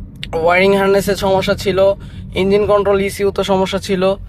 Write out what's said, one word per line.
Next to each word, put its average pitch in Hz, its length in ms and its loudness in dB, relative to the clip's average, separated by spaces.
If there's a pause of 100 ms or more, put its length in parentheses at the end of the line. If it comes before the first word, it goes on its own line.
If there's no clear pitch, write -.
(340)
ওয়্যারিং 175 440 2
হারনেসের 196 380 2
সমস্যা 190 380 0
ছিল, 190 400 2 (420)
ইঞ্জিন 196 300 2
কন্ট্রোল 196 360 2
ইসিউ 196 300 -2
তো 190 120 -4
সমস্যা 190 360 0
ছিল। 190 360 0 (140)